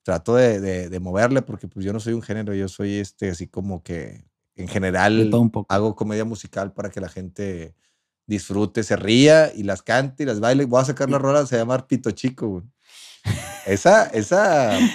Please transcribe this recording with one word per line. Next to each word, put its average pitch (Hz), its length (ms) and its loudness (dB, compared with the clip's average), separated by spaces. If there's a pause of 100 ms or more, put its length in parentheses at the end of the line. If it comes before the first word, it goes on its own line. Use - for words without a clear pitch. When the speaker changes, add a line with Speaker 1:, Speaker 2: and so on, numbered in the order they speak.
Speaker 1:
trato 92 320 0
de, 120 240 4
de, 92 300 -6
de 90 100 -8
moverle 110 440 0
porque, 101 240 -12
pues, 95 180 -10
yo 101 80 -4
no 110 60 -6
soy 113 140 -6
un 110 100 -6
género, 104 320 -6
yo 98 140 -2
soy, 101 260 -6
este, 101 340 -6
así 85 180 -8
como 95 360 -8
que 73 420 -12 (300)
en 92 120 -12
general 95 500 2
Speaker 2:
De 110 100 4
todo 117 140 4
un 113 100 4
poco. 101 200 -6
Speaker 1:
hago 107 240 0
comedia 107 300 -4
musical 101 480 -8
para 101 160 -10
que 101 100 -14
la 92 80 -8
gente 92 680 -10 (520)
disfrute, 104 560 -2
se 104 120 -2
ría 143 600 6
y 107 80 -6
las 98 180 -4
cante 131 420 -2
y - 20 -4
las 113 140 -2
baile. 131 260 2
Voy 123 160 4
a 131 40 0
sacar 135 240 -2
la 139 80 2
Speaker 2:
Y 135 40 -2
Speaker 1:
rola, 139 240 2
se 127 120 -2
llama 123 300 -2
Pito 123 240 -2
Chico, 127 360 -6
güey. 92 160 -8 (1000)
Esa, 98 420 6
esa 131 720 2 (180)